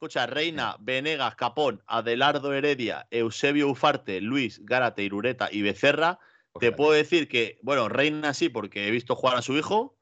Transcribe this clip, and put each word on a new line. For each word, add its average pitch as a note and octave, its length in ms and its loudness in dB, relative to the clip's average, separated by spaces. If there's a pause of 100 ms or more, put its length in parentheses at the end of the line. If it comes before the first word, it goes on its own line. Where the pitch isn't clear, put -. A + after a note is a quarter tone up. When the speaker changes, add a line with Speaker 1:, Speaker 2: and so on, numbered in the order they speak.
Speaker 1:
escucha, D3+ 240 -2
Reina, C#3 520 -4
Speaker 2:
Sí. G2+ 60 -20
Speaker 1:
Venegas, C3 520 -2
Capón, B2 500 -2
Adelardo C3 680 0
Heredia, B2+ 580 -2
Eusebio C#3 580 2
Ufarte, B2+ 500 0
Luis, A#2 460 -2
Gárate, A#2+ 380 0
Irureta G2+ 480 -2
y G#2 100 -2
Becerra. C#3+ 560 2 (340)
Speaker 2:
Pues - 100 -14
Speaker 1:
Te A#2+ 60 4
Speaker 2:
fíjate. A2+ 100 0
Speaker 1:
puedo D3+ 160 4
decir D3+ 340 2
que, A#2 340 -2
bueno, B2 260 0
Reina D3 460 0
sí, D#3+ 160 0
porque G2+ 380 -6
he G#2+ 40 0
visto A#2+ 240 -2
jugar B2+ 220 2
a A#2+ 60 -2
su C3 140 -2
hijo. G#3+ 440 -2